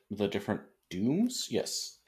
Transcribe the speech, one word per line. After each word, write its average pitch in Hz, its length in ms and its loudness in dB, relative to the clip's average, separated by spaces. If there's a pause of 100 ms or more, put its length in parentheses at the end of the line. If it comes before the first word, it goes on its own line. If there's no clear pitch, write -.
the 101 180 2
different 101 340 0 (280)
dooms, 143 640 2
yes. - 560 -2